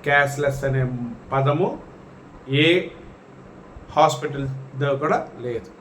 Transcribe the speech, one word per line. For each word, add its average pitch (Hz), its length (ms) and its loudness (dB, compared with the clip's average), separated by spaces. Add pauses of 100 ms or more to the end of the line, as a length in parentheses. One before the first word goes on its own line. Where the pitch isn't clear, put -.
క్యాష్‌లెస్ 143 600 2
అనే 131 200 2 (480)
పదము 147 380 2 (920)
ఏ 160 40 6 (1300)
హాస్పిటల్‌లో 139 1000 0
కూడా 160 220 2 (280)
లేదు. 117 240 -6 (120)